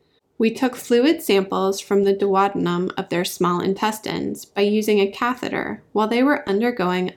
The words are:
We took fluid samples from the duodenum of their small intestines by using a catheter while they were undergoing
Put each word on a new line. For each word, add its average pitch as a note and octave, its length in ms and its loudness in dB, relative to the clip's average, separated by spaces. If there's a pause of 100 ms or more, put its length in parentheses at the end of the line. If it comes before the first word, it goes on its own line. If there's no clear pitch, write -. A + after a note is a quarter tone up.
(380)
We A3+ 140 2
took B3 260 -2
fluid C4 440 2
samples F#3+ 600 0
from G3+ 240 2
the G3 80 4
duodenum F#3+ 840 0
of F#3 120 -6
their E3+ 160 -2
small F3 340 0
intestines - 840 -4
by - 160 -4
using G#3 400 2
a G3 100 0
catheter - 800 -4
while G#3+ 160 0
they A#3+ 160 2
were C#4+ 240 0
undergoing G3 680 0